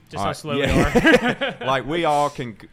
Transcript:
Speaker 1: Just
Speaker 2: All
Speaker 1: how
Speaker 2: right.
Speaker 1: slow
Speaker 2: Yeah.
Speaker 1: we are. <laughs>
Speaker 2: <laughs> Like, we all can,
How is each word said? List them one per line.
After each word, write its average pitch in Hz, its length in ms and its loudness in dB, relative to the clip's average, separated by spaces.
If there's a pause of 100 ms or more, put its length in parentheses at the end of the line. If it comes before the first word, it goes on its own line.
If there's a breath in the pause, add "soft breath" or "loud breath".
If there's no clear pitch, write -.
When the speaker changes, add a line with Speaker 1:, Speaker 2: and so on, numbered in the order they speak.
Speaker 1:
Just - 80 -12
Speaker 2:
All 196 60 -4
Speaker 1:
how 196 60 -2
Speaker 2:
right. - 60 -6
Speaker 1:
slow 151 220 -8
Speaker 2:
Yeah. 180 720 2
Speaker 1:
we 226 80 -4
are. 262 220 -6
<laughs> - 20 -10
Speaker 2:
<laughs> 240 60 -8
Like, 131 180 0
we 165 200 -2
all 147 240 2
can, 120 280 -10 (160)